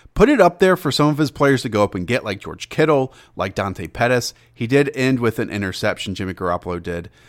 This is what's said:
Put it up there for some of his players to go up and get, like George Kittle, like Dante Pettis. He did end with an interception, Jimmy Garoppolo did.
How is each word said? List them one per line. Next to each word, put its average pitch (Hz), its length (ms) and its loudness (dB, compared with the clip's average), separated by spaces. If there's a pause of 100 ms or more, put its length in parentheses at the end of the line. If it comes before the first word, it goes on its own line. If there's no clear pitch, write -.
(140)
Put 208 140 6
it 277 140 4
up 175 180 4
there 185 160 6
for 156 160 -4
some 147 160 2
of 151 100 0
his 147 140 0
players 139 300 2
to 123 80 -6
go 104 140 2
up 98 120 -2
and 90 100 -4
get, 117 200 -4
like 98 160 -6
George - 260 -14
Kittle, 147 460 0 (240)
like 95 180 -4
Dante 98 320 -4
Pettis. 123 460 0 (200)
He 117 140 -8
did 139 260 2
end 131 280 0
with 117 180 0
an 113 100 -4
interception, 101 640 -4
Jimmy 92 200 -8
Garoppolo 87 500 -6
did. 85 260 -8 (200)